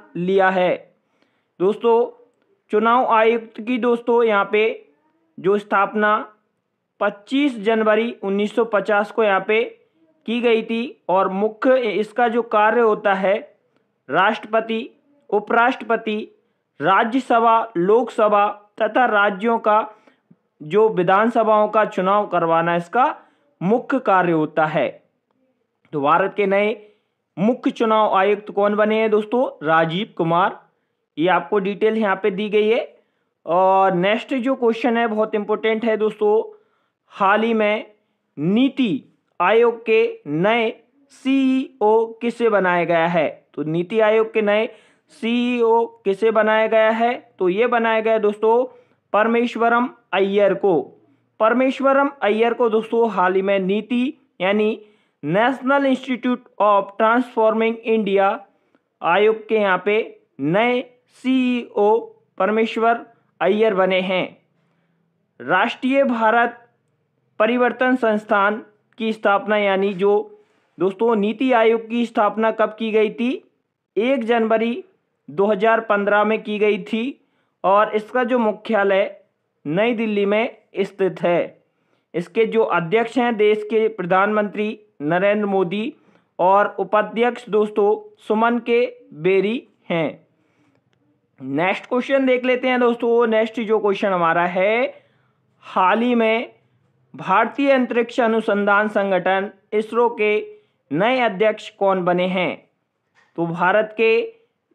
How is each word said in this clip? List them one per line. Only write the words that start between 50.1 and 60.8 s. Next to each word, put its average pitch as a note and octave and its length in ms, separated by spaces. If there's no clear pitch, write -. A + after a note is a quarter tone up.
अय्यर G3 420
को। F3+ 260
परमेश्वरम C4 720
अय्यर A3 320
को A#3 160
दोस्तों A3+ 400
हाल F#3 240
ही F#3+ 80
में G3 180
नीति G#3+ 580
यानी G#3+ 380
नेशनल B3 640
इंस्टीट्यूट B3+ 560
of G3+ 360
ट्रांसफॉर्मिंग A3+ 800
इंडिया G3+ 500
आयोग G#3 460
के A3+ 60
यहाँ G3 300
पे G#3 120
नए A3 400